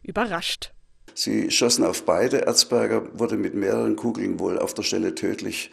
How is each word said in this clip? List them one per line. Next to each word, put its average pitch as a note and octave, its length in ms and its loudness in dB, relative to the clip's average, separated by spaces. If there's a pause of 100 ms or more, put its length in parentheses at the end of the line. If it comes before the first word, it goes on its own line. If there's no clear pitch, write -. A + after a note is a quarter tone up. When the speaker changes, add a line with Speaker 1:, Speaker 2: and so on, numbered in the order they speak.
Speaker 1:
überrascht. - 680 -4 (440)
Speaker 2:
Sie G#2+ 360 0
schossen - 320 4
auf - 220 0
beide. A#2 400 4
Erzberger A2+ 760 2
wurde A2+ 160 0
mit G2 200 0
mehreren G#2+ 400 0
Kugeln G2 440 -2
wohl F2+ 200 0
auf - 160 -2
der G2+ 80 -4
Stelle F#2 320 -2
tödlich - 580 -4